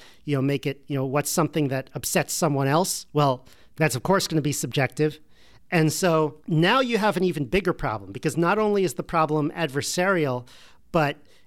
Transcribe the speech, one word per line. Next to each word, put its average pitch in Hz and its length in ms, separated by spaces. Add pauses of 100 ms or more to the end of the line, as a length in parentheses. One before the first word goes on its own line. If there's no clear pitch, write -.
(260)
you 147 100
know, 135 60
make 139 260
it, 135 200
you 143 80
know, 135 100
what's 139 260
something 151 380
that 135 260
upsets - 380
someone 139 340
else, 160 460
well, 143 340 (300)
that's, 156 180
of 120 80
course, 185 240
gonna 156 140
be 143 100
subjective. 143 680 (520)
And 160 200
so 160 540
now 180 360
you 240 160
have 202 200
an 175 60
even 165 220
bigger 180 280
problem, 107 380
because 143 260
not 175 220
only 208 240
is 175 100
the - 80
problem 156 500
adversarial, 151 960 (460)
but 147 260 (300)